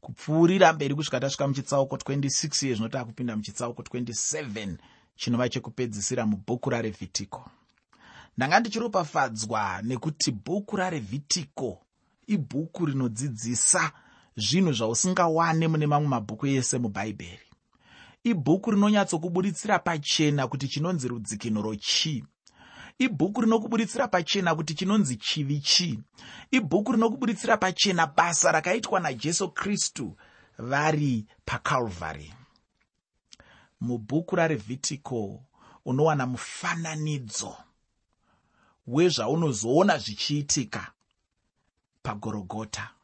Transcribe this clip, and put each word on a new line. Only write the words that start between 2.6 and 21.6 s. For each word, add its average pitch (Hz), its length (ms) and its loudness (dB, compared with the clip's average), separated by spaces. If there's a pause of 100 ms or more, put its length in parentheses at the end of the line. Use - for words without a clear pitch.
iye 131 120 0
zvino 110 140 -2
takupinda 117 480 -6
muchitsauko 120 460 -8
twenty-seven, 117 960 -6 (380)
chinova 123 320 0
chekupedzisira 117 760 -4
mubhuku 107 440 -2
raRevhitiko. 110 800 -6 (880)
Ndanga 151 240 4
ndichiropafadzwa 135 1200 -2
nekuti 131 480 -2
bhuku 185 460 -6
raRevhitiko 143 1040 -4 (460)
ibhuku 160 600 -2
rinodzidzisa 127 1040 0 (440)
zvinhu 147 360 2
zvausingawane 165 960 2
mune 156 180 2
mamwe 147 220 2
mabhuku 113 380 -2
ese 135 320 0
muBhaibheri. 101 640 -6 (840)
Ibhuku 190 460 2
rinonyatsokuburitsira 196 1080 2
pachena 147 680 2
kuti 135 200 -4
chinonzi 151 400 -2
rudzikinuro 107 680 -4